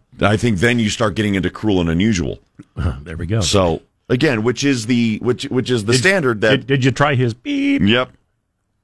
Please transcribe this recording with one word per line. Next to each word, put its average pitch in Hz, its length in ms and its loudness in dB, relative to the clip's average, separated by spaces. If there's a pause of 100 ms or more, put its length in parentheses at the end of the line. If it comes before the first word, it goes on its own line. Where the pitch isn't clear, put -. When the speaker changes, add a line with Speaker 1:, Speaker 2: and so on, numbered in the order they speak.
(200)
Speaker 1:
I 104 160 2
think 110 240 0
then 120 180 2
you 110 120 0
start 104 260 -2
getting 104 200 -2
into 92 140 0
cruel 98 300 0
and 82 100 0
unusual. 85 500 0 (360)
Speaker 2:
Uh, 76 260 -4
there 82 140 -14
we 85 100 -8
go. 107 140 -2
Speaker 1:
So 87 420 0 (280)
again, 127 340 0
which 123 220 -2
is 123 220 0
the, 117 320 0
which, 120 260 -2
which 123 260 -4
is 113 140 -2
the 117 80 2
Speaker 2:
Did, 131 60 4
Speaker 1:
standard 135 420 0
that 110 80 2
Speaker 2:
did, 131 180 0
did 135 180 2
you 135 60 4
try 143 240 0
his 123 180 0
beep? 277 480 -2
Speaker 1:
Yep. 117 300 2 (720)